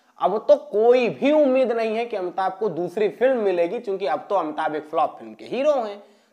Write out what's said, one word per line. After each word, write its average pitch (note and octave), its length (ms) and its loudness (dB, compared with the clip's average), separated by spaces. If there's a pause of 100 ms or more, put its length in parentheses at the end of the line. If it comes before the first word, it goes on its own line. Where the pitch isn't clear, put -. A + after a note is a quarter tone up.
(220)
अब F#3+ 260 -2
तो D4 80 8
कोई A#3+ 520 2
भी A#3+ 240 0
उम्मीद C4 400 4
नहीं A3+ 240 -2
है A#3 100 -4
कि A3 100 -8
अमिताभ F#3+ 360 -2
को G#3 160 -4
दूसरी F3 400 -2
फिल्म B3+ 280 2
मिलेगी, F#3 420 0
क्योंकि G3 280 -6
अब D#3 240 -2
तो G#3 40 2
अमिताभ D#3 400 -2
एक D3+ 140 -8
फ्लॉप D#3 300 -2
फिल्म A2 160 -16
के - 100 -20
हीरो C4+ 280 0
हैं। G#3+ 300 -4 (300)